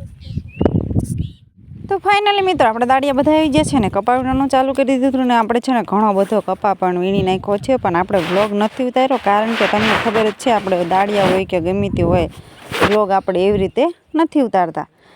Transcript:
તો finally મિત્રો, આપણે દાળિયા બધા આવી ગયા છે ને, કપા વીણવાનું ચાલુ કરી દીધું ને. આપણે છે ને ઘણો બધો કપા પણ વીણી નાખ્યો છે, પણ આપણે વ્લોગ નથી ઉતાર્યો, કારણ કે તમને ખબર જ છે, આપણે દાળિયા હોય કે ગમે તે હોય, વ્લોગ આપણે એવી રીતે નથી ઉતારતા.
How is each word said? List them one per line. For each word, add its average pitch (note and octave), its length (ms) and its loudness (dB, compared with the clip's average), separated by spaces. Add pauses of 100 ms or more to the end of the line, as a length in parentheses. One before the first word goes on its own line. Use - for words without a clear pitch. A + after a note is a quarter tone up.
(1900)
તો G4 80 -2
finally G4+ 480 0
મિત્રો, D4+ 240 2
આપણે A#3 180 0
દાળિયા C4+ 260 2
બધા C#4 200 2
આવી D#4 160 2
ગયા D4+ 140 2
છે D4 160 0
ને, F#3+ 120 2
કપા A3 260 0
વીણવાનું C4 320 0
ચાલુ C4+ 240 2
કરી C4 260 0
દીધું C4 280 0
ને. B3 80 2
આપણે A#3 260 2
છે C4 120 -2
ને A#3 100 2
ઘણો G#3 300 2
બધો G3 280 2
કપા F#3+ 340 -2
પણ F3+ 240 0
વીણી F#3+ 240 0
નાખ્યો F#3+ 340 0
છે, B3+ 200 0
પણ F#3 200 -2
આપણે F#3 220 0
વ્લોગ F#3+ 340 0
નથી G#3+ 320 -2
ઉતાર્યો, B3+ 400 0
કારણ G#3+ 300 0
કે A3 120 0
તમને G#3+ 280 0 (100)
ખબર G#3+ 260 0
જ - 20 -12
છે, - 180 -2
આપણે G3 340 0
દાળિયા G3 400 2
હોય F#3 200 2
કે F#3 160 -2
ગમે F#3+ 360 -2
તે F3 60 0
હોય, E3+ 280 0 (580)
વ્લોગ G#3 220 2
આપણે F#3+ 360 0
એવી G#3 120 2
રીતે G3+ 280 0 (280)
નથી D#4 260 0
ઉતારતા. F3 460 -2 (300)